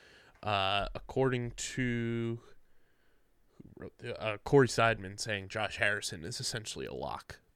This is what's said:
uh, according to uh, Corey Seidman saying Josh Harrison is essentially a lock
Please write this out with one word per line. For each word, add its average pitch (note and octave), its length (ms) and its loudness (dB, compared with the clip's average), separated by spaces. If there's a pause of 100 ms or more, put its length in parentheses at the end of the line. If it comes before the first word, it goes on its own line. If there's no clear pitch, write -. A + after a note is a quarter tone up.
(420)
uh, G2 540 2
according B2 560 0
to A#2 880 -2 (1800)
uh, G#2+ 240 -2
Corey C#3 240 10
Seidman G#2 520 2
saying G2 300 -4
Josh G#2+ 280 -4
Harrison G#2 460 0
is F#2 160 -6
essentially G#2+ 460 -6
a G1+ 80 -6
lock - 460 -8 (160)